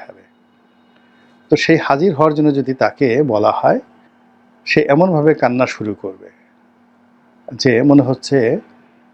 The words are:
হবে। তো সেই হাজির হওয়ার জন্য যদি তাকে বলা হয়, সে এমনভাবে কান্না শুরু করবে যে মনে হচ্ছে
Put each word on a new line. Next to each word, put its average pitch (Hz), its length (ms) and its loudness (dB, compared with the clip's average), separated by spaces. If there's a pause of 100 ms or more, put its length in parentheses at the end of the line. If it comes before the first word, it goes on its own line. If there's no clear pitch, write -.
হবে। - 140 -20 (1300)
তো 151 60 2
সেই 160 200 2
হাজির 147 380 0
হওয়ার 151 200 0
জন্য 151 200 0
যদি 135 200 -4
তাকে 123 480 0
বলা 107 280 0
হয়, 190 300 0 (840)
সে - 160 0
এমনভাবে 156 540 2
কান্না 127 320 -2
শুরু 107 280 -8
করবে 95 360 -16 (1200)
যে 120 280 0
মনে 143 200 6
হচ্ছে 131 560 -2 (560)